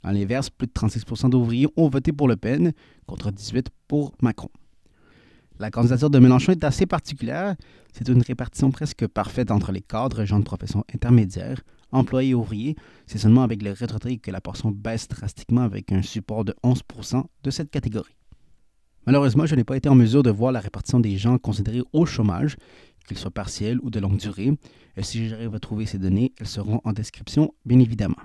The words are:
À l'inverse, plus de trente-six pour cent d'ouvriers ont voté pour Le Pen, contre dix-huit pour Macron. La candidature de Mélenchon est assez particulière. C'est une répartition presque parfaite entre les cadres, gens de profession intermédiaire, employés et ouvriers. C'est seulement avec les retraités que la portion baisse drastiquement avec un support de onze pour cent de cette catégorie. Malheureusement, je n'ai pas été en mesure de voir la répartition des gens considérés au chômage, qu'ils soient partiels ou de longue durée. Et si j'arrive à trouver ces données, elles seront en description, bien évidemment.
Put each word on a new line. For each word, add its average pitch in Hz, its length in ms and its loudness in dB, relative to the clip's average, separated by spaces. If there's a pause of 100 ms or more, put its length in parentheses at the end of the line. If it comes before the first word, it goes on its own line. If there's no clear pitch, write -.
À 92 120 -4
l'inverse, 101 360 -2
plus - 180 -8
de - 40 -14
trente-six 110 320 -2
pour 113 140 -10
cent 135 100 2
d'ouvriers 123 480 2
ont 165 140 4
voté 139 240 -2
pour 143 160 2
Le 113 80 2
Pen, 147 340 0 (340)
contre - 260 -8
dix-huit 107 360 -6 (220)
pour 147 320 -2
Macron. - 280 -2 (1080)
La 107 100 -8
candidature 120 400 2
de 143 100 6
Mélenchon 127 340 8
est 165 100 0
assez 156 220 0
particulière. 160 720 -4 (340)
C'est 120 160 -8
une 123 140 6
répartition 131 500 0
presque 139 360 -6
parfaite 107 440 -4
entre 98 220 0
les 95 80 -6
cadres, 113 420 -4
gens 101 160 2
de 101 60 2
profession 101 400 -6 (100)
intermédiaire, 117 640 2 (320)
employés 131 380 0
et 131 40 2
ouvriers. 113 440 -4 (280)
C'est - 120 -12
seulement 113 260 6
avec 110 180 -4
les 101 120 -6
retraités 117 460 -8
que - 120 -12
la 95 80 -10
portion 107 320 -6
baisse 107 380 -8
drastiquement - 520 -4
avec 104 300 -4
un 95 100 0
support 107 440 -6
de 107 180 -6
onze 123 180 2
pour - 220 -18
cent 131 260 -6 (140)
de 139 80 -4
cette 143 180 -8
catégorie. 113 460 -8 (920)
Malheureusement, 143 400 4
je 156 100 0
n'ai 120 100 2
pas 135 100 -6
été 135 140 0
en 135 60 10
mesure 123 280 6
de 123 80 4
voir 117 220 0
la 117 80 -4
répartition 101 400 -2
des 101 160 0
gens 120 200 2
considérés 107 540 -2
au 160 140 4
chômage, 113 500 -2 (520)
qu'ils - 100 -10
soient - 140 -10
partiels 107 500 -6
ou 131 80 -8
de 110 100 -4
longue 98 180 0
durée. 104 400 -2 (380)
Et 95 80 -6
si 113 240 -6
j'arrive 110 280 -8
à 107 40 -8
trouver 110 260 -8
ces 101 120 -6
données, 95 400 0
elles 104 100 -12
seront 104 360 -4
en 110 100 -4
description, - 600 -2 (120)
bien 123 140 6
évidemment. 110 460 2